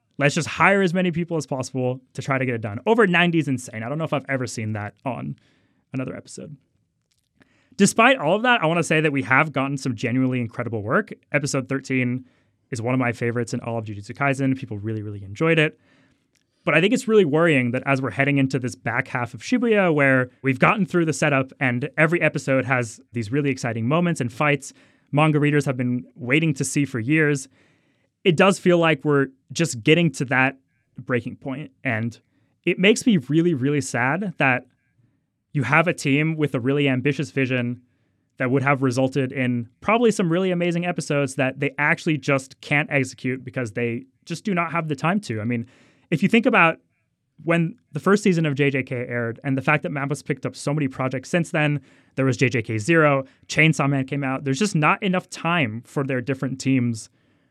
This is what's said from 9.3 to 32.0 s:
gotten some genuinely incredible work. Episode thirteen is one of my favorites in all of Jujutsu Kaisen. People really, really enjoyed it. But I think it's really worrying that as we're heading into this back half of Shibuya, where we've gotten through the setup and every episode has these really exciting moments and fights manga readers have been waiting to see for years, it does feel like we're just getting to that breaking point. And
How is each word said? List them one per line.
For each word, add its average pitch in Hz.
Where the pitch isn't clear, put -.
gotten 135
some 135
genuinely 127
incredible 113
work. 160
Episode 139
thirteen 131
is 107
one 120
of 131
my 120
favorites 117
in 123
all 117
of 113
Jujutsu 104
Kaisen. 135
People 110
really, 107
really 104
enjoyed 160
it. 156
But 165
I 160
think 208
it's -
really 220
worrying 143
that 127
as 135
we're 131
heading 139
into 135
this 120
back 120
half 123
of 110
Shibuya, 214
where 135
we've 135
gotten 180
through 175
the 160
setup 139
and 123
every 160
episode 139
has 123
these 110
really 143
exciting 117
moments 165
and 120
fights 147
manga 151
readers 147
have 131
been 123
waiting 147
to -
see 143
for 131
years, 147
it 175
does 190
feel 175
like 165
we're 143
just 127
getting 165
to 147
that 131
breaking 123
point. 143
And 113